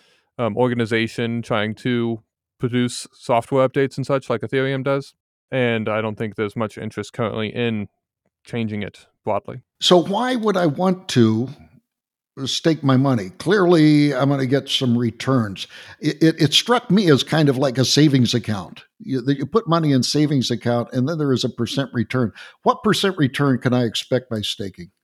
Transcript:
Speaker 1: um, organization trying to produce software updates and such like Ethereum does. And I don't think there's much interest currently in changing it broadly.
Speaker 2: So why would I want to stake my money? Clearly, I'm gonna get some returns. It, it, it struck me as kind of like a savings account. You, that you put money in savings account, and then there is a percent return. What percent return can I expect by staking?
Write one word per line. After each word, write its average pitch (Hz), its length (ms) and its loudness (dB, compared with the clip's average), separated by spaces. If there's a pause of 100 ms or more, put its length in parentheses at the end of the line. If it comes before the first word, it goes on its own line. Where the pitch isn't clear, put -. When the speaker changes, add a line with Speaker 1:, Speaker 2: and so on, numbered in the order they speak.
(380)
Speaker 1:
um, 110 180 -4
organization 117 840 -2
trying 110 340 -4
to 117 480 -4 (360)
produce 123 520 -2
software 131 560 0
updates 139 300 -2
and 135 80 -6
such 139 240 -4
like 117 100 -2
Ethereum 135 460 -4
does. 139 280 -4 (380)
And 117 380 -2
I 107 120 -2
don't 110 140 -4
think 107 200 -8
there's 107 200 -4
much 113 220 -6
interest 107 360 -10
currently 110 340 -4
in 113 400 -4 (560)
changing 107 400 -6
it - 240 -16 (160)
broadly. 110 380 -4 (200)
Speaker 2:
So 180 160 4
why 208 380 -2
would 214 200 -2
I 175 120 0
want 180 420 -2
to 113 400 2 (960)
stake - 380 -2
my 131 140 4
money? 123 420 0
Clearly, 156 720 4
I'm 139 160 0
gonna 135 160 0
get 135 240 0
some 120 260 2
returns. 117 720 0 (340)
It, 156 220 -2
it, 160 180 4
it 151 140 2
struck - 380 2
me 185 180 4
as 131 140 6
kind 151 260 2
of 127 80 2
like 131 220 0
a 123 60 4
savings 135 500 4
account. 104 480 -6 (160)
You, 131 220 -6
that 139 180 -2
you 147 80 -6
put 220 200 -2
money 160 240 2
in 127 120 2
savings 143 480 0
account, 120 420 -2
and 131 160 -2
then 170 80 -4
there 143 160 0
is 117 100 0
a 123 60 0
percent 120 440 -4
return. 120 380 0 (300)
What 240 220 0
percent 196 340 0
return 139 400 0
can 120 160 0
I 123 120 2
expect - 440 -4
by 110 120 -6
staking? 95 500 -10 (120)